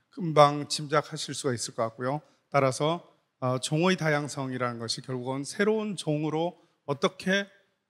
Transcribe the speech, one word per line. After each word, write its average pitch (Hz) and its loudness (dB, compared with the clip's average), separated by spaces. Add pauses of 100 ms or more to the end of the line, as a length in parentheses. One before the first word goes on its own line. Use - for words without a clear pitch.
(100)
금방 147 4
짐작하실 151 -4
수가 127 -2
있을 - -8
것 117 0
같고요. 127 -4 (300)
따라서, 143 2 (300)
어, 127 -2
종의 180 2
다양성이라는 131 -2
것이 117 -6
결국은 131 -6
새로운 214 0
종으로 156 -2 (240)
어떻게 190 0 (420)